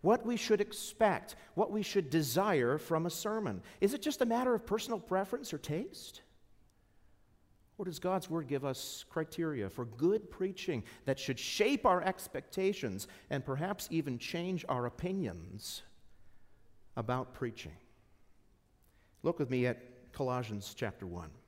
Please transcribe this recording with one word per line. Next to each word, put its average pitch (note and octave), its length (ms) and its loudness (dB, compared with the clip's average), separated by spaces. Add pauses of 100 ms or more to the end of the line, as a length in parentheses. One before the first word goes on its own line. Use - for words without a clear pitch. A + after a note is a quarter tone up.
what A3 240 4
we A#3 120 0
should G#3 240 4
expect, - 720 0 (200)
what G3 160 2
we G#3 100 0
should F3+ 280 0
desire D3 680 4
from D#3+ 280 2
a F3 40 0
sermon. F#3 540 -2 (180)
Is G3+ 120 6
it - 80 -4
just D4 200 0
a B3+ 40 6
matter A#3+ 280 4
of A#3 120 0
personal A3 340 0
preference F#3+ 540 -2
or D3+ 40 -4
taste? F3+ 640 -6 (1600)
Or G3 60 -4
does E3+ 140 -6
God's F#3 280 0
Word D#3+ 200 -2
give C#3 180 0
us - 420 -4
criteria D#3 600 -2
for B2 160 -4
good D#3+ 460 2
preaching F#3 520 -2 (220)
that C3 140 0
should B2+ 200 -4
shape - 460 2
our F3+ 160 8
expectations E3 1040 -2 (220)
and C#3 160 -2
perhaps E3 460 -2
even C#3+ 260 0
change F3 500 -2
our B2 200 2
opinions G#2+ 960 -4 (1120)
about B2 400 -2
preaching? F2 420 -8 (1400)
Look E3+ 160 0
with C3 140 0
me B2 160 4
at - 440 -6
Colossians B2 640 -2
chapter G2+ 320 -6
one. E2+ 260 -8 (160)